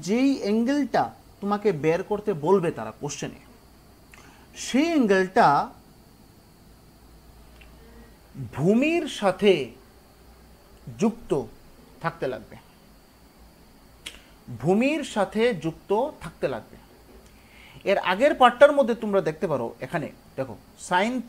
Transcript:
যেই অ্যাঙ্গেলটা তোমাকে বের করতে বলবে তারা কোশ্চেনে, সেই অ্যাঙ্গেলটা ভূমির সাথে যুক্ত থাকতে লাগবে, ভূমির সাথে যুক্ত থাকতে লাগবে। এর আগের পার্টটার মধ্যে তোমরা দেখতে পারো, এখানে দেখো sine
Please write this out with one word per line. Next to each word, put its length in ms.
যেই 240
অ্যাঙ্গেলটা 600
তোমাকে 280
বের 260
করতে 220
বলবে 320
তারা 140
কোশ্চেনে, 400
সেই 280
অ্যাঙ্গেলটা 540
ভূমির 500
সাথে 340
যুক্ত 300
থাকতে 300
লাগবে, 220
ভূমির 400
সাথে 300
যুক্ত 280
থাকতে 300
লাগবে। 240
এর 80
আগের 300
পার্টটার 360
মধ্যে 260
তোমরা 260
দেখতে 220
পারো, 160
এখানে 220
দেখো 180
sine 300